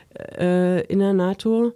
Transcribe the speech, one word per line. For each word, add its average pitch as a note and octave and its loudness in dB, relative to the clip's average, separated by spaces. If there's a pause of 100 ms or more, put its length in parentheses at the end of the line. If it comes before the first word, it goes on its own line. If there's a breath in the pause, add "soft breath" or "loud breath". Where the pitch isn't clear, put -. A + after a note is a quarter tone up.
(400 loud breath)
äh, F3+ 2
in G3 0
der G3 2
nato, A3 0